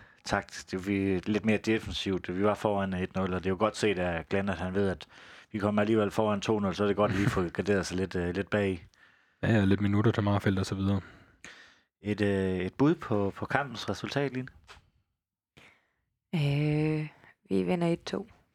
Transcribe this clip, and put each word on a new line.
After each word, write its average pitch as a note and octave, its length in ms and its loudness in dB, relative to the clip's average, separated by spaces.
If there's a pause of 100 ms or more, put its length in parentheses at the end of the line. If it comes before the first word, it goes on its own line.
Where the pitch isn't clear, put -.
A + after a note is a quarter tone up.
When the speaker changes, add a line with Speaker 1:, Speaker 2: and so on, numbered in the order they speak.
(260)
Speaker 1:
taktisk. - 460 -4
Det F#2+ 80 -4
var F#2 120 -4
vi, G2 280 2
lidt G#2 260 -2
mere G#2+ 120 4
defensivt. F#2+ 800 -2
Vi G2 60 0
var G#2 100 4
foran G2 400 0
et F#2 220 -4
nul, F#2+ 180 0
og F#2 60 -2
det E2+ 60 -8
er F#2+ 60 0
jo F#2 80 -2
godt G#2+ 180 0
set G2+ 220 2
af F2 300 -4
Glenn, G2 200 0
at F2+ 80 -2
han F#2 180 -6
ved, G2 140 2
at F2 180 -6 (440)
vi A2 60 -6
kommer G#2 240 2
alligevel G#2+ 300 2
foran G#2 300 0
to A2 180 0
nul, F#2+ 160 0
så G2+ 80 0
er G#2 40 4
det G2 80 2
godt G#2 160 2
lige G2 140 0
at - 60 2
få F2+ 200 0
Speaker 2:
<laughs> - 20 -12
Speaker 1:
garderet F#2+ 320 0
sig F#2 120 -6
lidt, F#2 180 -4
øh, F2 200 -2
lidt G2 140 -4
bag. G2 380 0 (560)
Speaker 2:
Ja, A2 100 4
ja, G#2 120 4
lidt F#2+ 160 4
minutter G#2 300 4
til G#2 120 0
Marfeldt G2+ 360 2
og F#2+ 60 0
så - 100 -4
videre. G2 260 2 (1000)
Speaker 1:
Et, G2+ 180 -4
øh, F#2+ 360 2
et F#2 160 -4
bud D3+ 220 4
på, G2+ 400 -2
på - 100 -8
kampens B2+ 440 -2
resultat, B2+ 440 -4
Line? B2+ 140 -6 (1900)
Speaker 3:
Øh, D3+ 720 0 (420)
vi F#3+ 140 2
vinder F3 240 0
et E3+ 160 0
to. G3 240 -6 (280)